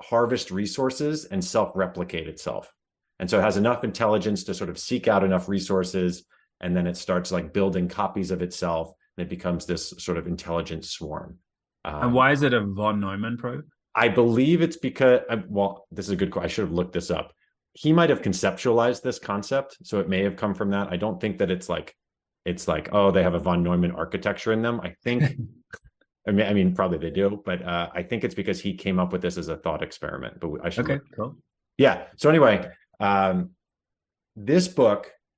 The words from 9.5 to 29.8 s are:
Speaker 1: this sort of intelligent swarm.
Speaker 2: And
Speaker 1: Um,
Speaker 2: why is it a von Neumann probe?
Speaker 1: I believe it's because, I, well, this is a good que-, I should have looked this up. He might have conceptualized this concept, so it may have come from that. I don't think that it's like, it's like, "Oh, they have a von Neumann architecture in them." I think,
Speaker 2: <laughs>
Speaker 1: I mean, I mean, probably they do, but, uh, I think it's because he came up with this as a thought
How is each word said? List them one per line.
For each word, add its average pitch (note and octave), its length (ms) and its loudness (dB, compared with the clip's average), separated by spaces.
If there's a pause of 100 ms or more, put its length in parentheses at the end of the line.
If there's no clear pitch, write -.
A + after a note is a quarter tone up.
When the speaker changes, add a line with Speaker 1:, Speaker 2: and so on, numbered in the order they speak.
Speaker 1:
this - 340 -4
sort E2+ 200 -4
of E2 80 -8
intelligent E2+ 580 -6
swarm. - 540 -10 (460)
Speaker 2:
And D2+ 220 -4
Speaker 1:
Um, A#2+ 80 2
Speaker 2:
why B2+ 180 6
is C#3+ 100 2
it C3+ 100 4
a A#2 80 4
von G#2 400 -2
Neumann G2+ 360 -4
probe? B2 280 -8 (300)
Speaker 1:
I A#2 140 4
believe B2 520 4
it's E3 160 0
because, B2+ 440 4 (100)
I, A2+ 180 -2
well, G2+ 440 -2
this F#2 140 -10
is F#2+ 60 -4
a F#2+ 40 0
good F2+ 160 0
que-, F#2+ 80 -2
I E2 80 -4
should G#2+ 160 -2
have E2+ 80 -4
looked F2 220 -2
this - 160 -4
up. E2 220 -4 (420)
He D#3 180 2
might E3+ 180 6
have - 120 2
conceptualized A#2 800 2
this B2+ 160 -4
concept, G#2+ 640 -4
so G2+ 160 -2
it F2 80 -2
may F#2+ 160 0
have F#2+ 120 -2
come G#2 180 -2
from G2+ 160 -2
that. G2 200 0
I F2+ 60 -4
don't F#2 240 -4
think G#2 180 -4
that F#2+ 120 0
it's F2+ 180 -4
like, E2 260 -6 (500)
it's F2 220 -6
like, D#2+ 260 -2
"Oh, G2 200 6
they F#2 100 4
have F2 120 2
a E2+ 40 2
von F2 240 2
Neumann F2 300 2
architecture F#2 600 -4
in A2 100 0
them." A#2 180 -2
I - 140 -10 (100)
think, B2 180 0
Speaker 2:
<laughs> - 1040 -8
Speaker 1:
I G#2+ 60 0
mean, G2+ 140 4
I G2+ 80 0
mean, F#2 200 4
probably F2+ 240 0
they D#2+ 120 -4
do, G2 360 0
but, F2+ 160 -4
uh, F2 320 -4
I F2+ 80 -4
think F#2+ 220 -6
it's G#2 100 -2
because F#2+ 260 -4
he G2+ 140 -4
came F#2+ 240 -2
up F2+ 140 0
with F2+ 100 -4
this F2 160 -4
as D#2+ 100 -8
a D#2+ 80 -6
thought D#2 260 -4